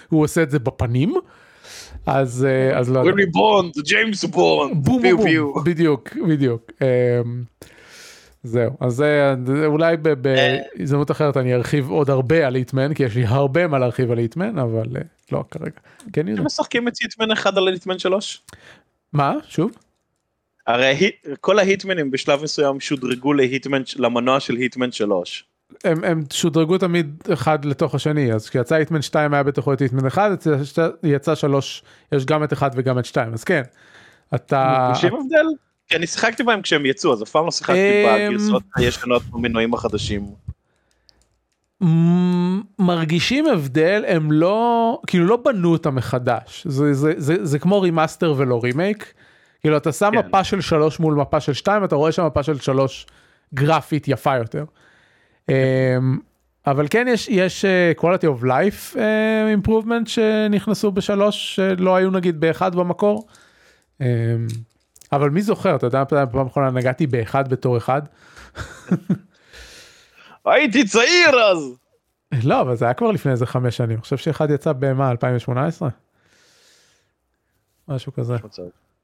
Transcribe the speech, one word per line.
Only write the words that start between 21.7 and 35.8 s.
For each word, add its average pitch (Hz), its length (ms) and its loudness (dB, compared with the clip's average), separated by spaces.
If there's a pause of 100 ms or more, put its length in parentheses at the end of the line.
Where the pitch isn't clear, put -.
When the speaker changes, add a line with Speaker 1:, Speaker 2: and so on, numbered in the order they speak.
Speaker 2:
בשלב 143 320 0
מסוים 139 360 -2
שודרגו 127 540 -2
להיטמן 135 520 0
ש-, - 120 -14
למנוע 123 420 2
של 127 160 -4
היטמן 127 360 -4
שלוש. 101 540 -4 (380)
Speaker 1:
הם, 170 200 0
הם 160 200 -2 (100)
שודרגו 165 440 2
תמיד 170 460 -2 (100)
אחד 151 320 0
לתוך 147 300 -2
השני, 143 380 0
אז 110 160 -4
כשיצא 131 260 0
היטמן 156 260 0
שתיים 147 320 0
היה 143 100 2
בתוכו 139 300 -2
את 135 80 -2
היטמן 131 240 0
אחד, 196 280 0
יצא, 156 560 -2 (140)
יצא 151 320 0
שלוש, 139 480 -2 (280)
יש 135 140 0
גם 151 180 0
את 151 100 -2
אחד 139 220 0
וגם 127 240 0
את 117 60 -2
שתיים, 117 280 -4
אז 113 100 -8
כן. 165 180 0 (760)
אתה 131 520 2
Speaker 2:
מרגישים 127 280 2
Speaker 1:
את- 311 100 -4
Speaker 2:
הבדל? 311 200 4 (420)